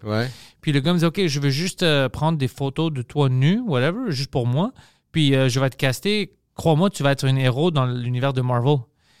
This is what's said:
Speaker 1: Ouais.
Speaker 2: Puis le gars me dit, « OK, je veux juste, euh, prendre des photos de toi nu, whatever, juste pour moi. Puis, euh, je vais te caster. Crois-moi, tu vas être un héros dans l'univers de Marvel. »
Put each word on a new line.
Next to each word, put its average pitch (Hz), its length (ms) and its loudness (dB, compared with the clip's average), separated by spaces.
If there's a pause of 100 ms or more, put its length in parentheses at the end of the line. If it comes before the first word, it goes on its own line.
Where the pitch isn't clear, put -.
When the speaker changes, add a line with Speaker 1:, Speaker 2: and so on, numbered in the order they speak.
Speaker 1:
Ouais. 110 240 -2 (320)
Speaker 2:
Puis - 120 -4
le 143 80 2
gars 156 120 0
me 180 60 2
dit, « 160 80 2
OK, 165 200 -2
je 143 140 -2
veux 139 100 2
juste, 165 320 -4
euh, 147 260 2
prendre 160 300 -2
des 135 100 -2
photos 147 440 -4
de 127 100 -6
toi 143 260 0
nu, 139 380 2
whatever, 180 440 -2
juste 135 200 -6
pour 127 160 -2
moi. 151 240 0 (400)
Puis, 143 240 2
euh, 135 140 4
je 123 120 0
vais 135 100 0
te - 60 -20
caster. 196 580 -2 (200)
Crois-moi, 165 360 2
tu - 120 -8
vas 139 100 4
être 139 140 -2
un 131 100 2
héros 135 360 2
dans 139 120 0
l'univers 123 480 -2
de 127 100 -2
Marvel. » 123 340 2 (440)